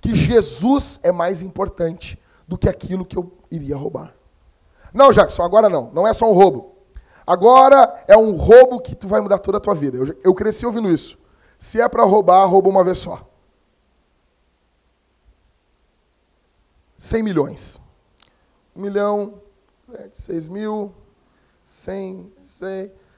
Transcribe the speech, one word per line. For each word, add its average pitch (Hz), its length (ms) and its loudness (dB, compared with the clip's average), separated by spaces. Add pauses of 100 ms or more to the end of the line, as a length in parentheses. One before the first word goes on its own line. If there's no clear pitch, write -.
que 226 120 -4
Jesus 214 880 0
é 175 120 -2
mais 175 280 -6
importante 180 800 -10 (240)
do 170 120 -12
que - 100 -2
aquilo 185 380 -8
que - 120 -12
eu 180 140 -10 (180)
iria 143 280 -10
roubar. 151 360 -14 (800)
"Não, 262 200 6
Jackson, 185 300 0
agora 202 260 2
não. 131 240 -6
Não 165 120 -2
é 220 80 0
só 226 160 -2
um 214 40 4
roubo. 180 400 2 (520)
Agora 254 800 4
é 202 120 8
um 220 180 2
roubo 240 460 6
que - 120 -16
tu - 140 -18
vai 208 140 -2
mudar 196 160 -2
toda 196 220 -6
a - 20 -20
tua 208 120 -4
vida." 143 240 -6
Eu, 135 240 -8
eu 185 120 4
cresci 214 320 -4
ouvindo 226 240 -4
isso. - 280 -4 (400)
"Se - 220 -10
é 233 80 2
pra 233 160 0
roubar, 190 440 4
rouba 185 200 2
uma 196 160 2
vez 175 140 -2
só." - 280 -14 (3750)
Cem 226 260 -6
milhões. - 560 -6 (960)
Um 175 60 -18
milhão, 202 600 -6 (680)
seis 160 380 -14
mil, 208 440 -12 (680)
cem, 190 800 -16
cem, 190 500 -16 (260)